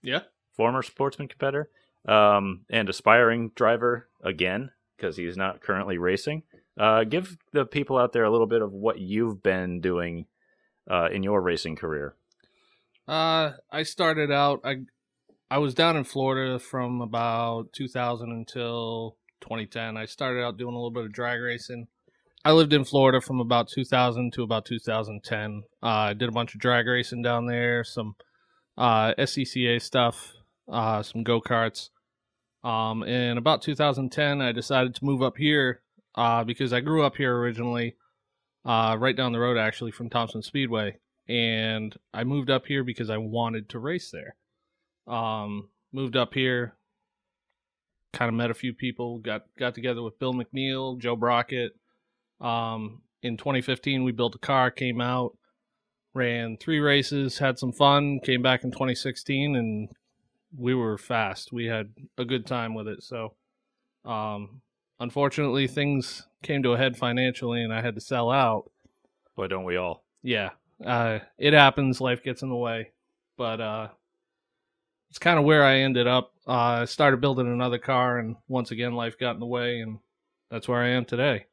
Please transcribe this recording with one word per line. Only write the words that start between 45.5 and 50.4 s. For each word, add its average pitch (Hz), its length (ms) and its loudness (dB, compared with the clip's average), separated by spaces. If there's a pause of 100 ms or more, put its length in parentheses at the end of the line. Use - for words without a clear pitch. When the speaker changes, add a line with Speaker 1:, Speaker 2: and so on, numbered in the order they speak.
Speaker 1:
moved 135 240 -4
up 123 180 0
here, 127 400 -2 (1400)
kinda 117 200 -2
met 117 180 -2
a 113 40 -4
few 123 200 -8
people, 120 460 -8
got, 110 260 -8 (100)
got 123 200 -4
together 120 260 -4
with 110 160 -10
Bill 127 160 -4
McNeil, 131 640 -6